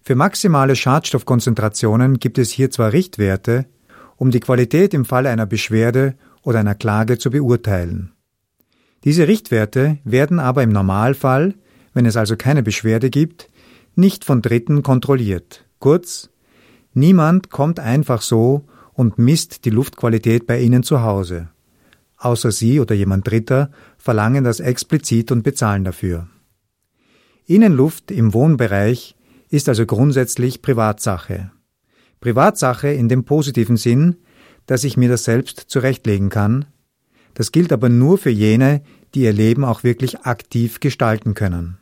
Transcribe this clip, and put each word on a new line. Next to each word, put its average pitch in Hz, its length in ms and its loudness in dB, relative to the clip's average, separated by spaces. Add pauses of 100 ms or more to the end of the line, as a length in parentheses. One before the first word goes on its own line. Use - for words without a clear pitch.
Für 131 140 -2
maximale 139 600 2
Schadstoffkonzentrationen 123 1400 0
gibt 131 220 -4
es 117 100 0
hier 131 220 -2
zwar 110 200 0
Richtwerte, 117 760 -2 (500)
um 131 140 2
die 120 80 2
Qualität 139 560 2
im 131 100 0
Falle 131 240 0
einer 113 160 0
Beschwerde 117 720 0 (260)
oder 113 180 -2
einer 104 140 0
Klage 110 460 -2
zu 123 100 -4
beurteilen. 98 840 -2 (920)
Diese 151 240 2
Richtwerte 143 760 0
werden 147 360 0
aber 127 240 0
im 110 80 2
Normalfall, 127 840 0 (400)
wenn 123 140 2
es 107 100 0
also 110 180 0
keine 135 280 0
Beschwerde 110 480 -2
gibt, 156 380 -2 (460)
nicht 190 300 2
von 123 160 2
Dritten 120 400 0
kontrolliert. 127 840 -2 (120)
Kurz, - 520 -2 (640)
Niemand 170 560 4
kommt 165 300 -4
einfach 131 420 -2
so 123 440 0 (280)
und 117 240 0
misst 135 480 0
die 123 40 0
Luftqualität 113 800 0
bei 123 120 -2
Ihnen 123 240 2
zu 135 180 0
Hause. 90 480 -4 (680)
Außer 120 340 -2
Sie 117 280 0
oder 113 160 0
jemand 98 320 0
Dritter 127 440 0 (260)
verlangen 120 460 0
das 117 160 -2
explizit 127 720 -2
und 117 120 0
bezahlen 104 420 -2
dafür. 87 420 -6 (1200)
Innenluft 165 640 2
im 117 220 2
Wohnbereich 117 840 0 (340)
ist 147 200 0
also 113 160 0
grundsätzlich 127 760 -2
Privatsache. 104 920 -4 (680)
Privatsache 131 720 -2
in 131 180 -2
dem 127 160 0
positiven 123 540 0
Sinn, 143 400 2 (480)
dass 131 180 -2
ich 131 140 -4
mir 123 120 2
das 120 140 -2
selbst 120 360 -2
zurechtlegen 113 720 -2
kann. 110 360 -2 (680)
Das - 180 -6
gilt 170 200 0
aber 120 180 2
nur 131 280 4
für - 120 -2
jene, 117 520 2 (340)
die 135 60 0
ihr 113 120 2
Leben 113 300 2
auch 117 200 -4
wirklich 127 380 -2
aktiv 117 600 -6
gestalten 113 520 -2
können. 87 480 -4